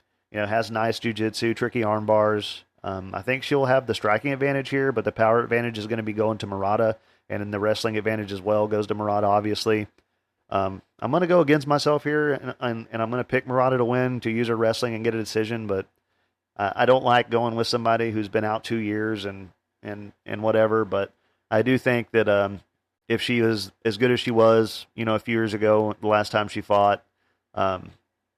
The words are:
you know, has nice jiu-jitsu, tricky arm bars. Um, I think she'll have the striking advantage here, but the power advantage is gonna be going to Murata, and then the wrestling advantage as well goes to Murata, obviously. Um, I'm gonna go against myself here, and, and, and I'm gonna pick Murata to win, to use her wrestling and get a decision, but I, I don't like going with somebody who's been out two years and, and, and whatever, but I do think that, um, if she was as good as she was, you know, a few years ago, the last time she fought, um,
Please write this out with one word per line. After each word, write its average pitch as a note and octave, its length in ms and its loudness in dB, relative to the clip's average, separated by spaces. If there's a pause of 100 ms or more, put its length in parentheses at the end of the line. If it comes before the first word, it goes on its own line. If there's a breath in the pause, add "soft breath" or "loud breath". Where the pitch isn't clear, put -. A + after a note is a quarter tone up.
(320)
you G#2+ 80 -8
know, G#2 60 -2
has A2 260 -2
nice A2+ 280 0
jiu-jitsu, A2 540 -2
tricky A#2 300 -2
arm G#2+ 220 -2
bars. G#2+ 580 2 (200)
Um, F#2+ 300 -8
I G2 80 -6
think B2+ 220 -4
she'll C#3 220 2
have B2+ 200 4
the A#2 80 -2
striking A2 380 0
advantage C#3 380 -2
here, C3+ 240 0
but A2 100 -2
the G#2 80 -2
power A2+ 300 4
advantage A#2 360 -2
is G#2+ 100 -6
gonna A2 160 -4
be G#2+ 100 -6
going G#2+ 240 0
to G2+ 100 -8
Murata, G#2 480 0 (340 soft breath)
and G#2 120 -4
then G2+ 100 -6
the G#2 80 -4
wrestling A2 380 0
advantage G#2+ 340 -2
as G2 100 -6
well G#2+ 260 2
goes G#2+ 200 -2
to G#2+ 80 -4
Murata, G#2 320 0
obviously. G#2 600 0 (640)
Um, G2 320 -4 (180)
I'm A2 120 -4
gonna E3+ 160 0
go F3+ 140 4
against C#3+ 260 2
myself D3 380 2
here, D3 280 0
and, C3 280 -8
and, A#2 300 -4
and A2+ 100 -4
I'm A2+ 80 -2
gonna B2 160 -4
pick - 200 0
Murata C3 320 2
to A#2+ 80 2
win, B2 360 0
to A#2 100 -2
use A2+ 160 0
her A#2 80 0
wrestling A2+ 400 0
and A2 80 -6
get A2+ 120 0
a A2+ 40 -4
decision, A2 480 -4
but G2 180 -2 (720)
I, G2+ 220 -2
I A#2+ 80 2
don't B2+ 180 4
like B2 260 2
going A#2 260 0
with A2+ 120 -2
somebody A#2 440 0
who's G#2 180 -4
been G#2+ 160 0
out A2 180 -4
two A#2 140 -4
years G#2+ 480 -4
and, G2 240 -12 (340)
and, G#2 300 -12 (120)
and G#2 160 -8
whatever, A2 440 2
but G2 260 -4 (400)
I A2 100 4
do B2+ 160 2
think A#2+ 340 -2
that, A2 180 2
um, G2+ 320 0 (480)
if A#2 120 0
she A#2+ 200 0
was G#2+ 300 0 (140)
as G#2+ 120 0
good B2 140 2
as A#2+ 80 2
she B2 120 -4
was, A2+ 640 4
you A#2 120 -6
know, A2 100 0
a G#2+ 40 -2
few A#2 140 -4
years A2+ 200 0
ago, G#2+ 480 2
the G#2+ 60 -4
last G#2 220 2
time G#2+ 200 0
she - 100 -8
fought, G2+ 460 2 (480)
um, F#2+ 380 -4 (460)